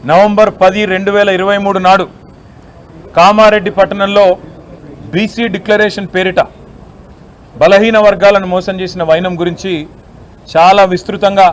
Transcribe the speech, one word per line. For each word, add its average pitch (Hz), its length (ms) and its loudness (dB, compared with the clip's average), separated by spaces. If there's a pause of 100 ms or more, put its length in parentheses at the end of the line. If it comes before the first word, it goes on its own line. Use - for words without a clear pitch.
నవంబర్ 208 400 4 (120)
పది, 185 200 2 (100)
రెండు 190 220 -4
వేల 202 240 0
ఇరవై 196 260 -2
మూడు 196 220 -2
నాడు 185 200 2 (1080)
కామారెడ్డి 208 640 2
పట్టణంలో 196 460 0 (920)
బీసీ 214 300 -4 (120)
డిక్లరేషన్ 208 580 -4
పేరిట 185 280 -2 (1200)
బలహీన 208 440 2
వర్గాలను 196 460 2
మోసం 185 300 -4
చేసిన 180 280 -8
వైనం 180 320 0
గురించి 175 300 -6 (840)
చాలా 190 380 4
విస్తృతంగా 190 600 0